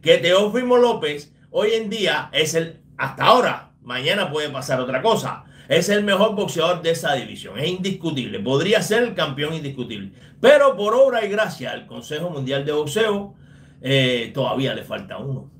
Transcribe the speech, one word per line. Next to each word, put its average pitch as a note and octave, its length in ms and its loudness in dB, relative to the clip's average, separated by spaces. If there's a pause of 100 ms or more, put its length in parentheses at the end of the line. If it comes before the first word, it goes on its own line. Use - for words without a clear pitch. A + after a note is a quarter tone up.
que E3 160 6
Teófimo G#3 580 2
López D#3 560 0 (180)
hoy G#3 220 0
en A3 180 -2
día E3 420 -2
es D#3 220 0
el, E3 260 -4 (160)
hasta C3+ 280 -6
ahora, F3+ 480 4 (100)
mañana C#3+ 480 -2
puede D3+ 200 -4
pasar C3 300 -2
otra B2 220 -4
cosa, G3 420 0 (240)
es F3 200 2
el G3+ 160 2
mejor G3+ 300 2
boxeador E3+ 480 -2
de E3 80 0
esa D#3 240 0
división, G#2 440 -8
es D3+ 100 -2
indiscutible, D#3+ 720 -4
podría C#3+ 420 2
ser A3+ 220 2
el A3+ 100 -6
campeón D3 400 -4
indiscutible. A#2+ 580 -10 (280)
Pero C#4 360 6
por G#3 180 0
obra B3 300 4
y G3+ 40 -4
gracia G3 440 -2
del A2+ 140 -12
Consejo D3+ 440 -8
Mundial C#3 340 -4
de D3 80 -4
Boxeo, G3+ 600 -2 (480)
eh, B2+ 520 0
todavía A#2+ 400 -2
le A2 100 -10
falta - 340 -10
uno. C3+ 420 -8